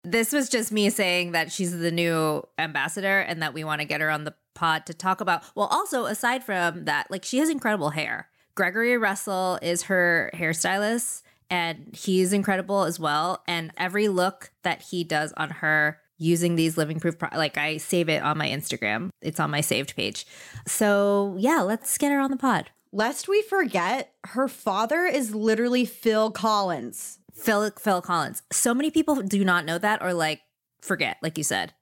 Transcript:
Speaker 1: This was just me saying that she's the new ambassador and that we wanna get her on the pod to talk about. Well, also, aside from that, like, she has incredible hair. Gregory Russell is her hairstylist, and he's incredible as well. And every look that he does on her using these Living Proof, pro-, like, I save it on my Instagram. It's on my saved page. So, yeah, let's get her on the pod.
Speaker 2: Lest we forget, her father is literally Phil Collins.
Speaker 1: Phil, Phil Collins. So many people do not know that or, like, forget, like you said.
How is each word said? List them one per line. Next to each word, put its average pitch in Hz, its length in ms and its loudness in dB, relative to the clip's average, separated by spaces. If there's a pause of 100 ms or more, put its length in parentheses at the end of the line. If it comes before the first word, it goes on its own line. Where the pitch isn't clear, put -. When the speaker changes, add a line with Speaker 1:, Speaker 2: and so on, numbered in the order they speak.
Speaker 1:
This 226 300 2
was 285 160 2
just 220 220 0
me 208 180 4
saying 180 420 2
that 165 200 0
she's 175 260 -2
the 170 140 0
new 165 520 2 (140)
ambassador 165 600 0
and 165 220 -4
that 151 120 -4
we 156 100 -8
wanna 151 220 -2
get 151 160 -2
her 156 80 2
on 151 160 -2
the 151 100 -8 (180)
pod 160 340 0
to 170 60 -10
talk 185 280 -2
about. 180 220 0 (120)
Well, 202 120 0
also, 277 380 0
aside 240 380 -2
from 175 420 -2
that, 147 240 -2
like, 190 140 -8
she 254 140 -2
has 320 120 4
incredible 214 420 0
hair. 147 380 -6 (260)
Gregory 226 420 2
Russell 190 640 0
is 170 220 0
her 175 520 4
hairstylist, 190 880 -2 (260)
and 165 440 -2
he's 185 400 2
incredible 196 500 0
as 175 160 -2
well. 160 480 0
And 165 300 -4
every 208 320 0
look 185 420 0 (120)
that 175 180 -2
he 175 220 -6
does 156 340 -2
on 156 120 -4
her 156 500 0 (200)
using 170 360 2
these 165 220 2
Living 160 220 -2
Proof, 165 180 -2
pro-, - 180 -6
like, 151 220 -2
I 156 200 -2
save 170 320 0
it 151 120 0
on 151 160 0
my 147 100 -2
Instagram. 120 640 -4 (120)
It's 160 180 -6
on 147 120 0
my 147 100 0
saved 139 340 -2
page. - 320 -6 (400)
So, 202 720 2
yeah, 269 220 4
let's 208 360 -2
get 285 140 2
her 277 80 2
on 269 100 0
the 269 80 -2
pod. 254 320 0 (220)
Speaker 2:
Lest 220 360 -2
we 403 140 4
forget, 254 720 -2 (140)
her 262 200 0
father 233 580 0
is 269 280 0
literally 226 500 2
Phil 220 460 2
Collins. 196 880 -2 (160)
Speaker 1:
Phil, 208 460 2
Phil 185 240 2
Collins. 156 480 -2
So 240 240 2
many 294 160 0
people 302 320 2
do 196 200 2
not 175 220 2
know 170 140 -2
that 214 240 0
or, 180 100 0
like, 156 280 0 (400)
forget, - 420 -2
like 160 160 -4
you 147 40 -2
said. 95 380 -2